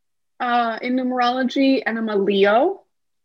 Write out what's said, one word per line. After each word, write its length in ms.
uh, 420
in 140
numerology, 880
and 140
I'm 100
a 80
Leo. 680